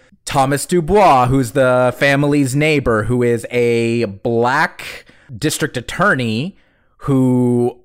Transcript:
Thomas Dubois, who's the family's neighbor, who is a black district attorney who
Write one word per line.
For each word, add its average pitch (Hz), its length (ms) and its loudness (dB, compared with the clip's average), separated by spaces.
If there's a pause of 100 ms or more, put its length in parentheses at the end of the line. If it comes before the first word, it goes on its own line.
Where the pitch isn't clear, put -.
(260)
Thomas 139 400 -2
Dubois, 170 600 4
who's 131 260 0
the 127 440 2
family's 143 560 0
neighbor, 139 500 0
who 120 200 0
is 120 260 -2
a 117 540 0
black 117 1000 -4 (280)
district 143 440 -4
attorney 131 800 -4 (400)
who 123 880 0